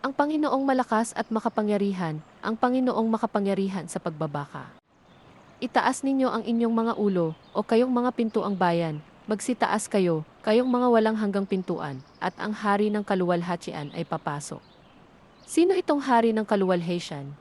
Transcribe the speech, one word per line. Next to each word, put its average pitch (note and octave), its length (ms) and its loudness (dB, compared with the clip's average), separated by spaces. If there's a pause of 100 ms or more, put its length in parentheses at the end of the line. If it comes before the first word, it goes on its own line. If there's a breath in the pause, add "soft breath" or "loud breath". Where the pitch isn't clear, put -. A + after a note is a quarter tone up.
Ang C4+ 80 -4
Panginoong D4 480 0
malakas B3+ 560 0
at - 160 -4
makapangyarihan, G3+ 880 -2 (240)
ang G#3+ 80 -2
Panginoong B3 560 2
makapangyarihan G3 800 -2
sa - 80 -8
pagbabaka. D3 720 -6 (880)
Itaas B3+ 480 0
ninyo C4+ 240 2
ang A3+ 160 -2
inyong A#3 280 2
mga A3+ 280 0
ulo, F3+ 320 2 (160)
o G#3 160 -2
kayong A#3+ 240 4
mga B3 240 2
pintuang A3 400 0
bayan, E3+ 480 0 (240)
magsitaas A3 640 -2
kayo, F3 320 2 (240)
kayong A#3+ 240 2
mga B3 240 2
walang A3 240 4
hanggang G3+ 320 -2
pintuan, E3 560 -4 (160)
at - 160 -4
ang G#3+ 160 -6
hari G#3 400 0
ng G#3 80 -2
kaluwalhatian F3 960 -2
ay E3 80 -4
papasok. - 560 -8 (840)
Sino F4 280 4
itong D4+ 320 0
hari A#3 280 4
ng G#3+ 120 -2
kaluwalhatian? F3 960 -2